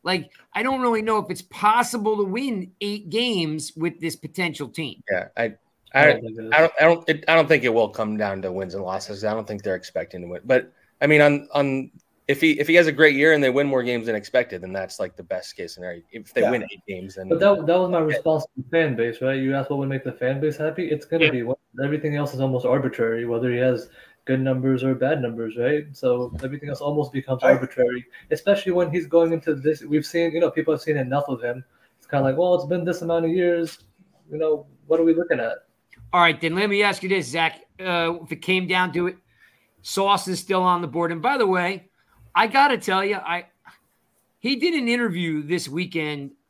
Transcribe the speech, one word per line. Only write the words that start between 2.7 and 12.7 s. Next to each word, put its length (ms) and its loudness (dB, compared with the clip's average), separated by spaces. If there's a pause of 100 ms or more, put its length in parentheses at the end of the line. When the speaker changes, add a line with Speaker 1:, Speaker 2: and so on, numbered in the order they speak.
Speaker 1:
eight 300 -6
games 680 -2
with 240 -4
this 160 -6
potential 520 -6
team. 420 -10
Speaker 2:
Yeah, 260 -4
I, 60 -2 (500)
Speaker 3:
I 100 6
Speaker 2:
I, 40 10
Speaker 3:
don't 160 6
think 160 -12
it 60 -10
is. 80 -2
Speaker 2:
I 80 8
don't, 200 6
I 40 6
don't, 240 4
it, 200 0
I 60 6
don't 140 4
think 160 4
it 100 2
will 160 4
come 260 -4
down 260 -4
to 100 -4
wins 220 -6
and 100 -6
losses. 400 -8
I 100 0
don't 120 -6
think 160 -8
they're 120 -2
expecting 480 -10
to 60 -12
win. 160 -12
But, 280 2 (300)
I 40 2
mean, 140 6
on, 320 4
on, 380 -2 (360)
if 140 0
he, 200 4
if 80 -2
he 60 2